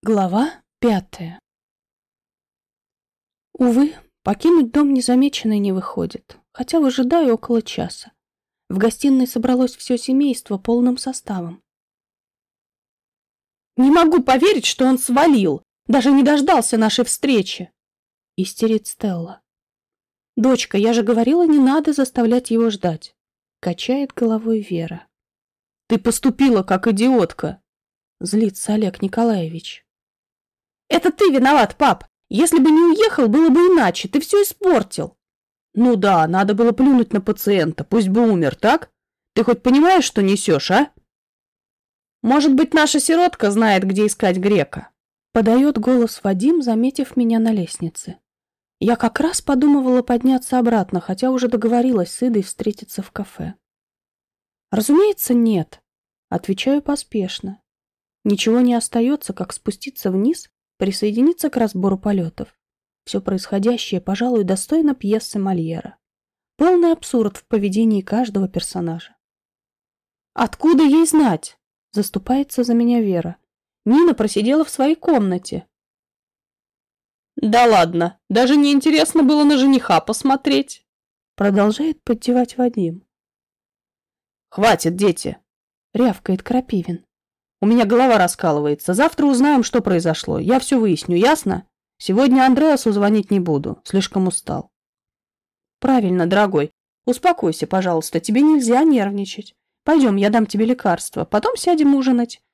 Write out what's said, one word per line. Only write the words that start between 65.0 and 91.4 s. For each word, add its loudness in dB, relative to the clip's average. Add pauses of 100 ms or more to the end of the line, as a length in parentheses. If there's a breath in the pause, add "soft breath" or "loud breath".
Мольера. -6 (580)
Полный 2
абсурд -4
в -20
поведении 0
каждого -4
персонажа. -8 (1160)
«Откуда 2
ей 4
знать?» 0 (340)
заступается -4
за 0
меня 2
Вера. -4 (480)
«Нина 4
просидела 0
в -12
своей 0
комнате». -4 (1700)
«Да 2
ладно, 2
даже 2
не 4
интересно 2
было 4
на 4
жениха 2
посмотреть», -2 (480)
продолжает 0
поддевать -2
Вадим. -4 (1500)
«Хватит, 0
дети», -2 (560)
рявкает -2
Крапивин. -4 (560)
«У 0
меня 4
голова 2
раскалывается. -2
Завтра 0
узнаем, 2
что -2
произошло. -2
Я 0
всё -2
выясню, 0
ясно? 0 (320)